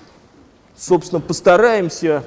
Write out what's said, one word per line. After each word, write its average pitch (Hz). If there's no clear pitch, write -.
собственно, 175
постараемся 175